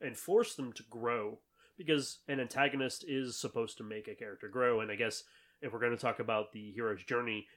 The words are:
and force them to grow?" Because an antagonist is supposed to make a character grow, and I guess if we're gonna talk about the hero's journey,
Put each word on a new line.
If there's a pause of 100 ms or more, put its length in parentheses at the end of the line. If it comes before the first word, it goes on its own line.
and
force
them
to
grow?" (400)
Because
an
antagonist
is
supposed
to
make
a
character
grow,
and
I
guess (380)
if
we're
gonna
talk
about
the
hero's
journey, (100)